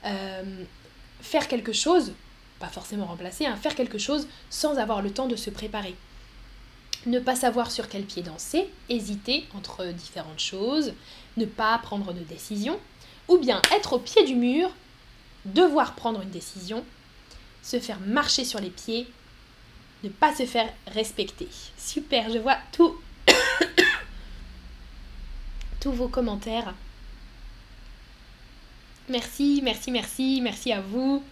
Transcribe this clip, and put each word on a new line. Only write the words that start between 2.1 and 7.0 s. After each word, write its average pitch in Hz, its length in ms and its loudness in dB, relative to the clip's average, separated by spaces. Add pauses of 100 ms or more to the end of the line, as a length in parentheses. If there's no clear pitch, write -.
pas - 80 -10
forcément 202 380 -6
remplacer, 180 400 -4
hein, 226 100 0
faire 294 180 -2
quelque 240 240 -2
chose 285 300 0 (220)
sans 302 260 0
avoir 214 240 0
le 196 100 -2
temps 262 160 -2
de 240 100 0
se 214 120 -6
préparer. 202 480 -8 (1080)